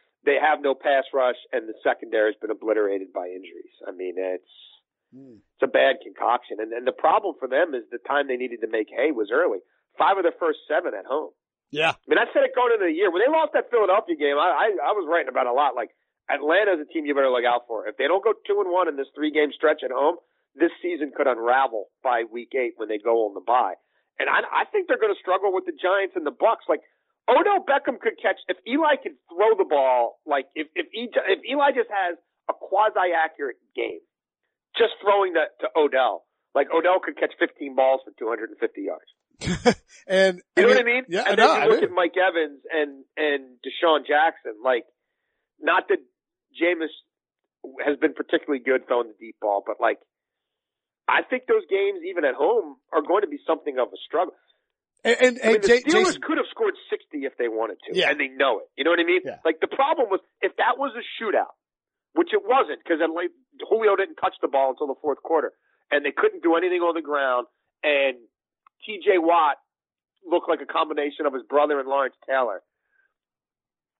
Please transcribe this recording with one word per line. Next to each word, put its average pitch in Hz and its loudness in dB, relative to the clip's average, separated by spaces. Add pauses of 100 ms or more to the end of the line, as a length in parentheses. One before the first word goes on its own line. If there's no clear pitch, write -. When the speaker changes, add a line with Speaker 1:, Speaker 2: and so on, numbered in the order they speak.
(240)
Speaker 1:
They 139 2
have 151 2
no 139 0
pass 135 0 (100)
rush, 127 0 (140)
and 113 -4
the 110 -12 (100)
secondary 113 0
has - -14
been 107 -6
obliterated 101 -2
by 90 -8
injuries. 90 -18 (160)
I 98 -12
mean, 90 -8
it's, 92 -6 (640)
Speaker 2:
Hmm. 127 -20 (160)
Speaker 1:
it's - -16
a 127 0
bad 135 2
concoction. - -4
And, 110 -8
and 120 -8
the 127 0
problem 175 0
for 131 -8
them 147 0
is 117 -6
the 123 -10
time 139 -2
they 131 -4
needed 120 -8
to 113 -4
make 110 -4
hay 143 -2
was 107 -4
early. 135 0 (360)
Five 185 2
of 185 0
their 165 0
first 156 -4
seven 156 -2
at 90 -14
home. 147 -6 (400)
Speaker 2:
Yeah. 156 -2
Speaker 1:
I - -20
mean, 160 4
I 233 2
said 285 2
it 262 0
going 247 2
into 202 0
the 165 0
year. 180 0
When 180 0
they 277 4
lost 311 2
that 262 -2
Philadelphia 196 2
game, 143 0
I, 175 2
I, 156 0
I - 2
was 170 -4
writing 156 0
about 127 0
it 123 0
a 120 0
lot. 135 0
Like, 113 -6 (340)
Atlanta's 160 2
a 147 -16
team 156 -6
you 143 0
better 135 2
look 123 0
out 120 0
for. 104 -8
If 107 -10
they 135 0
don't 196 0
go 220 2 (100)
two 202 0
and 185 -2
one 180 0
in 147 -4
this 139 -6
three-game 147 0
stretch 156 0
at 127 -6
home, 143 0 (400)
this 165 2 (100)
season 151 -6
could 143 0
unravel 120 0 (140)
by 120 0
week 117 -12
eight 123 -2
when 110 -8
they 110 -4
go 113 2
on 98 -12
the 95 -12
bye. 101 0 (460)
And 139 -4
I, 156 2 (100)
I 170 0
think 180 -2
they're 240 0
gonna 202 0
struggle 190 0
with 185 -4
the 180 -8
Giants 185 -2
and 160 -4
the 139 -4
Bucs. 220 0
Like, 156 0 (500)
Odell 370 4
Beckham 277 -2
could - -4
catch, 196 0 (120)
if 180 -4 (120)
Eli 294 2
could 170 -10 (180)
throw 214 4
the 185 2
ball, 127 2
like, 143 -2 (100)
if, 156 -6
if, 175 -6
E-, 233 -6
if 190 0
Eli 285 2
just 233 -2
has 185 -4 (320)
a - -2
quasi-accurate 175 -2 (200)
game, 107 -6 (760)
just 220 2 (100)
throwing 196 2
that 160 0
to - -4
Odell, 131 2 (300)
like, 139 2
Odell 170 4
could 156 -10
catch 151 -2
fifteen 143 -4
balls 131 4
for 110 -20
two 113 -6
hundred 110 -6
and 107 -20
fifty 110 -6
yards. 82 -10 (320)
Speaker 2:
<laughs> - 0 (300)
And 190 2 (160)
Speaker 1:
You 359 6
know 466 8
Speaker 2:
I - 8
Speaker 1:
what 254 6
I 240 2
Speaker 2:
mean, 240 2
Speaker 1:
mean? 254 -2
Speaker 2:
yeah, 175 -2
Speaker 1:
And 202 2
Speaker 2:
no, 226 8
Speaker 1:
then 294 2
you - 0
Speaker 2:
I - 2
Speaker 1:
look 311 4
Speaker 2:
do. - 2
Speaker 1:
at 180 -4
Mike 175 0
Evans 165 0 (120)
and, 143 -4 (120)
and 139 -4
Deshaun 147 2
Jackson. 147 0 (100)
Like, 123 0 (760)
not 175 0
that 185 2 (580)
Jameis 160 -2 (920)
has 147 0
been 151 0
particularly 147 -4
good 131 0
throwing 120 -2
the 107 -20
deep 117 -18
ball, 101 -2
but, 110 -6
like, 113 0 (1080)
I 147 2
think 254 -6
those 220 2
games, 196 -2
even 175 -4
at 127 0
home, 160 -2 (160)
are 160 0
going 170 0
to 185 -2
be 143 -12
something 151 -4
of 120 0
a 95 -16
struggle. 170 -4 (680)
Speaker 2:
And, 226 2
and, 254 6 (100)
Speaker 1:
I 226 0
mean, 226 6
Speaker 2:
and 208 0
Speaker 1:
the - 4
Speaker 2:
Jay-, 247 6
Speaker 1:
Steelers 330 4 (120)
Speaker 2:
Jason - -18
Speaker 1:
could 320 -2
have 254 -4
scored 415 -2 (140)
sixty - -8
if 127 -10
they 120 -2
wanted 110 -4 (120)
to, 170 -4
Speaker 2:
Yeah. 170 2
Speaker 1:
and - -2
they 139 -4
know 131 0
it. - -16
You 135 -2
know 160 2
what 175 4
I 180 2
mean? 180 2
Speaker 2:
Yeah. 127 -10
Speaker 1:
Like, 165 0
the - -2
problem 277 2
was, 190 -2 (200)
if 190 -2
that 202 0
was 269 -4
a 151 -12 (160)
shootout, 202 -2 (640)
which 170 0
it 208 2
wasn't, 202 0
'cause, 165 0 (160)
like, 175 -6 (380)
Julio 208 2
didn't 185 -2
touch 185 -4
the 156 -2
ball 135 2
until 143 -6
the 135 -6
fourth 139 -4
quarter, 147 0 (380)
and 143 0
they 143 -4
couldn't 208 0
do 165 4
anything 175 0
on 170 0
the 165 -6
ground, 135 -2 (360)
and 139 0 (680)
T 208 -12
J 190 4
Watt 160 2 (720)
looked 170 0
like 156 0
a 143 -16
combination 151 -4
of 139 -2
his 131 -8
brother 147 2
and 131 -8
Lawrence 135 -2 (140)
Taylor. 123 -2 (1400)